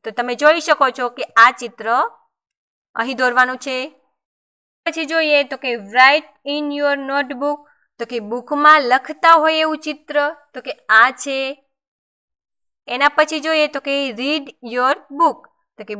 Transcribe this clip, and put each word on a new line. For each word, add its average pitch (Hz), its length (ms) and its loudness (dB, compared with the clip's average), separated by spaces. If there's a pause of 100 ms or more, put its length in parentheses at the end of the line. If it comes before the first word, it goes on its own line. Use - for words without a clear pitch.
તો 226 60 -8
તમે 240 240 -4
જોઈ 302 320 2
શકો 285 240 2
છો 254 180 -6
કે 247 160 -10 (200)
આ 262 160 4
ચિત્ર 220 260 -12 (1080)
અહીં 247 260 -6
દોરવાનું 254 460 0
છે. 262 100 -6 (1080)
પછી 320 260 -6
જોઈએ 311 260 2 (140)
તો 262 100 -8
કે 254 100 -6 (200)
write 277 360 4 (260)
in 302 120 -4 (120)
your 285 180 0 (140)
notebook, 285 520 -4 (360)
તો 233 120 -10
કે 240 100 -6 (120)
બુકમાં 285 580 4
લખતા 311 540 4
હોય 320 180 2
એવું 311 240 -2
ચિત્ર, 294 320 -6 (360)
તો 254 120 -14
કે 262 80 -8 (140)
આ 226 220 6 (120)
છે. 269 160 -6 (1500)
એના 277 280 0
પછી 311 300 2
જોઈએ 302 300 2
તો 269 40 -6
કે 277 140 -4 (260)
read 277 320 -4 (220)
your 254 180 0 (300)
book, - 260 0 (300)
તો 196 100 -16
કે 208 120 -10